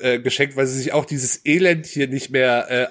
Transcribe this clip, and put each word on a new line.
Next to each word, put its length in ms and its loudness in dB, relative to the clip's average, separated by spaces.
äh, 160 2
geschenkt, 360 -2
weil 120 2
sie 100 -4
sich 160 -4
auch 100 2
dieses 440 -4
Elend 400 2
hier 200 -2
nicht 220 -6
mehr, 400 2
äh, 220 0